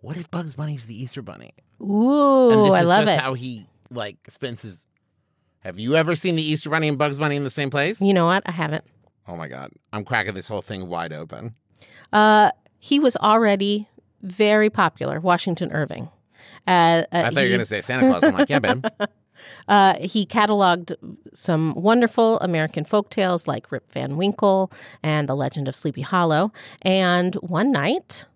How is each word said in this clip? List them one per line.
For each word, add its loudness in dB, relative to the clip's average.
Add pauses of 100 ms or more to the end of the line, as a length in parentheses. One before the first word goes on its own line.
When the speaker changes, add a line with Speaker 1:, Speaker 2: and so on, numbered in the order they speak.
Speaker 1:
What -12
if -14
Bugs -8
Bunny's -8
the -16
Easter -12
Bunny? -18 (280)
Speaker 2:
Ooh, 4
Speaker 1:
And 6
this 6
Speaker 2:
I 6
Speaker 1:
is 4
Speaker 2:
love 6
Speaker 1:
just 2
Speaker 2:
it. 0
Speaker 1:
how -4
he, -12 (240)
like, -10 (100)
spends -12
his. -18 (760)
Have -14
you -2
ever 2
seen -2
the -2
Easter -4
Bunny 0
and -2
Bugs -2
Bunny -2
in -4
the -6
same -4
place? -2
Speaker 2:
You 4
know 4
what? 0
I -8
haven't. -6 (420)
Speaker 1:
Oh -14
my -12
God. -16 (200)
I'm -10
cracking -4
this -12
whole -8
thing -12
wide -8
open. -14 (560)
Speaker 2:
Uh, 6 (260)
he 0
was 2
already 0 (340)
very 2
popular, -2
Washington -2
Irving. -6 (560)
Uh, -2
uh, 6
Speaker 1:
I 0
thought -2
you -
were 2
Speaker 2:
he 2
Speaker 1:
gonna 0
say -6
Santa 0
Claus. 0
I'm -6
like, 0
"Yeah, 0
babe." -2
Speaker 2:
<laughs> -20 (720)
Uh, 6
he -4
cataloged 2 (400)
some -2
wonderful 2
American -4
folktales -2
like -6
Rip -12
Van -6
Winkle 0 (320)
and -2
The -2
Legend -4
of -8
Sleepy -6
Hollow. 0 (300)
And 0
one -2
night -4